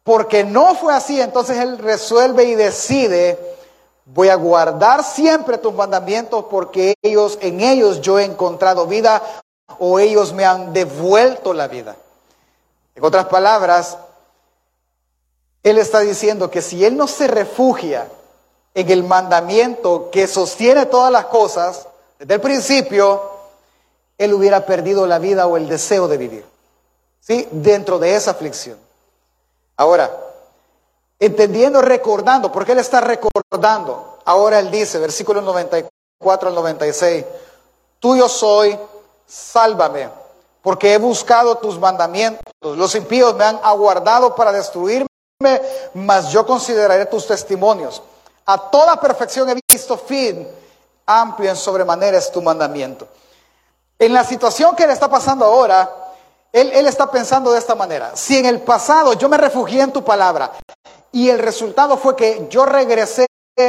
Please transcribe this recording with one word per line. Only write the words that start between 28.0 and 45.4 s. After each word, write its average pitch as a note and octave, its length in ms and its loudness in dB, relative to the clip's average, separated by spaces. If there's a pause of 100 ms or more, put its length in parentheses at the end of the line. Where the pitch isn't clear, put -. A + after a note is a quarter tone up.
de F3+ 160 0
esa G#3 160 -2
aflicción. C3+ 460 -12 (960)
Ahora, D#3 340 2 (1080)
entendiendo, G#3+ 600 2
recordando, G3+ 680 0
porque G3 220 -4
él B3+ 80 2
está A#3+ 200 0
recordando, G#3+ 1200 -4
ahora G#3 340 4
él F#3 140 -2
dice, G3+ 260 -4
versículos G3 460 -4
noventa F3 340 -4
y E3 80 -6 (320)
cuatro F#3 300 0
al F3+ 80 -4
noventa D#3+ 280 -4
y D3 80 -2
seis, E3 320 -2 (760)
"Tuyo B3 280 4
soy, G#3 480 2 (480)
sálvame, E3+ 840 -2 (540)
porque F#3+ 320 2
he G#3+ 40 4
buscado A#3 580 2
tus G#3 220 -8
mandamientos. F#3 640 -2 (180)
Los D#3+ 340 -4
impíos A3 420 2
me G3+ 80 2
han A3 180 0
aguardado G#3 720 2
para G#3+ 180 2
destruirme, G3+ 540 -4 (880)